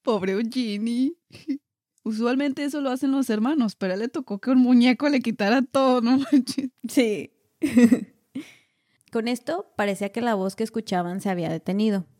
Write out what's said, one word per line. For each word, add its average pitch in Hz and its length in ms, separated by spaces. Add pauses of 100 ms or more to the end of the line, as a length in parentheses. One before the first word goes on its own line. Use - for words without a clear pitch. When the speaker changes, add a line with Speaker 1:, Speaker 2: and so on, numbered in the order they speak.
Speaker 1:
pobre 190 300
Eugenie. 233 840 (880)
Usualmente 262 600
eso 294 160
lo 269 80
hacen 269 240
los 269 160
hermanos, 233 480
pero 185 140
a - 20
él 196 80
le 240 80
tocó 254 300
que 254 120
un 262 80
muñeco 247 480
le 277 140
quitara 226 400
todo, 254 400
no 247 160
manches. 262 520 (200)
Speaker 2:
Sí. 214 420 (300)
<laughs> 240 520 (1000)
Con 226 160
esto, 285 480
parecía 202 340
que 226 120
la 233 140
voz 190 200
que 220 80
escuchaban 190 580
se 202 80
había 175 200
detenido 190 560 (140)